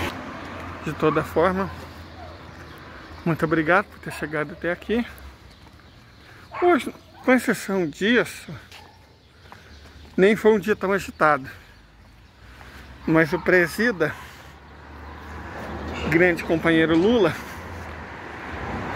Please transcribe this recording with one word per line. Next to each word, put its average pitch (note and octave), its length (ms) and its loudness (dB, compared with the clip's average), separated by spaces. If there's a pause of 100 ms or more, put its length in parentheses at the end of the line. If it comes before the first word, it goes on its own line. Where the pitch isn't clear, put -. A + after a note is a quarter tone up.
(840)
De D#3+ 80 -6
toda D3+ 300 0
forma, F#3 480 0 (1500)
muito E3 200 0
obrigado D#3+ 420 2
por - 140 -20
ter E3 120 -10
chegado D3+ 400 -6
até E3+ 200 -4
aqui. A3 340 -2 (1500)
Hoje, E4 320 2 (320)
com B3+ 80 4
exceção G3 540 0
disso, F#3+ 640 0 (1600)
nem G3 180 6
foi G#3+ 180 4
um A3 60 4
dia G3+ 160 0
tão G3 160 -2
agitado. D3+ 580 2 (1600)
Mas D#3+ 260 4
o F3 60 -2
presida, F3+ 760 2 (2000)
grande E3+ 320 6
companheiro D#3+ 540 4
Lula, G3 360 6 (1600)